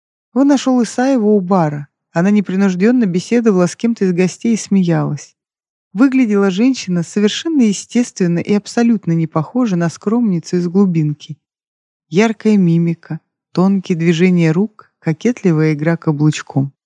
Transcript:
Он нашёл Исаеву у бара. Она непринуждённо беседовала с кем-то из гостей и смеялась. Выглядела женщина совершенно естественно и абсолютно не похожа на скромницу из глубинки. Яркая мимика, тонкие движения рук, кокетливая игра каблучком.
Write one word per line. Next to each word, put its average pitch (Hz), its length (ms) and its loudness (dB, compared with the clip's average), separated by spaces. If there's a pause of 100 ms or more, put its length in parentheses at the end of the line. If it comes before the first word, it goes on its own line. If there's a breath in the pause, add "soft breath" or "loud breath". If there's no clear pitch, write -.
(340)
Он 277 140 2
нашёл 254 340 2
Исаеву 240 520 0
у 208 60 2
бара. 160 480 -2 (240)
Она 180 180 0
непринуждённо 202 760 0
беседовала 185 600 0
с - 100 -6
кем-то 233 280 -2
из 185 80 0
гостей 185 420 -2
и 202 40 -2
смеялась. 156 800 -2 (560)
Выглядела 208 580 2
женщина 185 520 -2
совершенно 240 600 -2
естественно 196 760 -2
и - 140 -4
абсолютно 208 600 -2
не 165 140 0
похожа 190 500 -2
на 170 120 0
скромницу 202 680 -2
из 175 120 -2
глубинки. 165 720 -2 (680)
Яркая 214 480 2
мимика, 165 640 0 (320)
тонкие 190 440 0
движения 170 560 2
рук, 196 460 -4
кокетливая 160 760 0
игра 156 240 -2
каблучком. 147 760 -2 (140)